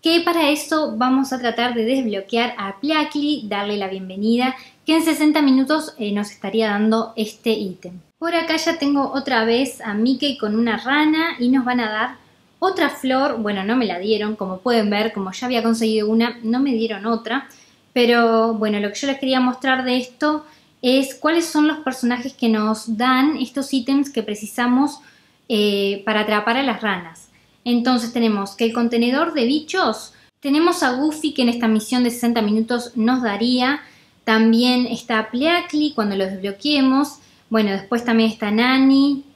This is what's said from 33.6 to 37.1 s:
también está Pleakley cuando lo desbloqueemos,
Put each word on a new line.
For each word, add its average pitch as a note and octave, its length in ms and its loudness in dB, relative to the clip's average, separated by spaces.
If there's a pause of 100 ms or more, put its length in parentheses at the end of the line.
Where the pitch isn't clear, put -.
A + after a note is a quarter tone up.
también A#3 600 4
está A3 420 -4
Pleakley D4+ 640 -2
cuando G#3 220 -2
lo F#3+ 120 0
desbloqueemos, C4 920 0 (320)